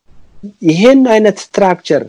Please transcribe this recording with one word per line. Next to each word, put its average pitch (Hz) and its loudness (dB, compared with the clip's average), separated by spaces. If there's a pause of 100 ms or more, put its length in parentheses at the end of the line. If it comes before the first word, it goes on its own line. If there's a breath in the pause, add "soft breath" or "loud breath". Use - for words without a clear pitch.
(640)
ይሄን 208 2
አይነት 214 0
ስትራክቸር 175 -4